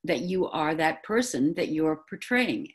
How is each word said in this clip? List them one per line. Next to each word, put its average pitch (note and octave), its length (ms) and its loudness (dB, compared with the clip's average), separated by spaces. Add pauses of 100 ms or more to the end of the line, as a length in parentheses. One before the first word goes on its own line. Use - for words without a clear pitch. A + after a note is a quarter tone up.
that D#3+ 160 0
you F3+ 280 0
are D#3 280 0
that D#3+ 280 0
person E3+ 520 0
that - 140 -2
you're D#3 400 0
portraying G#3 640 -2